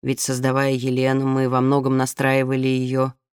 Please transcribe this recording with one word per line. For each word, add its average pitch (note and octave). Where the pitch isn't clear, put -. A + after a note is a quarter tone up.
Ведь, B2+
создавая C3+
Елену, C3
мы C3
во B2+
многом C3+
настраивали C3
её C3